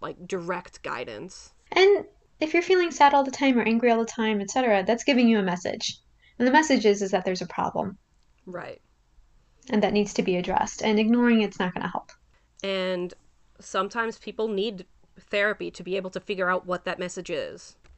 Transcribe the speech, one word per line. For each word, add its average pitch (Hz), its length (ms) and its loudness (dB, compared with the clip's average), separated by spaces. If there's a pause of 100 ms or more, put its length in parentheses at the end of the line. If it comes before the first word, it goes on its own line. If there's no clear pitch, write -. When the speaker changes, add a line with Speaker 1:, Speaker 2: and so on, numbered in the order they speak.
Speaker 1:
like, - 260 -12
direct 180 560 -8
guidance. 123 680 -10 (200)
Speaker 2:
And 381 340 4 (340)
if 311 140 -4
you're 349 80 4
feeling 349 280 2
sad 285 220 6
all 277 120 4
the 269 60 -4
time 262 280 2
or 220 40 2
angry 233 280 2
all 226 100 4
the 226 60 0
time, 214 340 -2
et 196 100 -8
cetera, 233 320 2
that's 220 220 0
giving 247 240 4
you 226 100 4
a 202 40 0
message. - 560 -4 (400)
And 240 100 2
the 254 40 2
message 269 340 4
is, 202 160 4
is 190 80 -4
that 190 160 0
there's 185 160 -4
a 180 40 -8
problem. 175 520 -6 (480)
Speaker 1:
Right. 175 340 -14 (880)
Speaker 2:
And 208 140 2
that 196 100 2
needs 208 220 0
to 185 80 -2
be 180 140 0
addressed. 185 460 -2
And 214 160 2
ignoring 226 440 4
it's 208 160 -4
not 180 160 0
gonna - 160 -4
help. - 200 -10 (540)
Speaker 1:
And 185 480 -4 (480)
sometimes 220 580 -4
people 220 300 -6
need 202 380 -4 (320)
therapy 202 520 -2
to - 120 -16
be 180 140 -4
able 185 140 -4
to 185 100 -8
figure 185 280 -4
out 180 160 0
what 175 220 -6
that 175 120 -6
message 180 300 -10
is 127 480 -8 (220)